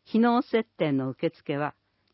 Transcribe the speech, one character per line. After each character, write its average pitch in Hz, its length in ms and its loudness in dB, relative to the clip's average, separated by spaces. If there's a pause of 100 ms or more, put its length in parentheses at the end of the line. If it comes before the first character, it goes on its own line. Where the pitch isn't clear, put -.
機 - 160 -2
能 240 220 2
設 - 360 -2
定 156 140 0
の 135 180 -2
受 160 200 -4
付 - 260 -8
は 147 180 -6 (400)